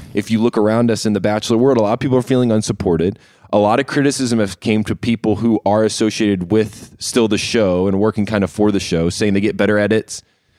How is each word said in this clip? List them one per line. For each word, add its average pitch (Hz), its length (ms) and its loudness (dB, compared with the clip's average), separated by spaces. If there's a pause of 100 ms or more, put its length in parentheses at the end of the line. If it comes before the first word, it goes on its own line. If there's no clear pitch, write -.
(140)
if 104 160 -4
you 110 100 0
look 117 160 0
around 113 340 2
us 104 160 -2
in 107 60 0
the 98 80 0
Bachelor 107 360 0
world, 127 220 4
a 110 40 2
lot 104 120 2
of 120 40 -6
people 127 200 0
are 123 40 0
feeling 123 300 0
unsupported. 95 680 0 (340)
A 104 60 2
lot 107 220 2
of 135 60 -2
criticism 131 520 0
have 98 220 -4
came 110 240 0
to 113 100 -4
people 110 420 -2
who 110 280 0
are 104 180 2
associated 101 680 0
with 107 480 -2
still 117 260 0
the 104 120 0
show 95 500 0
and 98 100 0
working 104 280 0
kind 98 180 -2
of 87 60 -4
for 104 200 2
the 98 80 0
show, 85 300 -2
saying 104 260 -2
they 101 60 2
get 98 160 -2
better 104 220 0
edits, 104 440 -2 (360)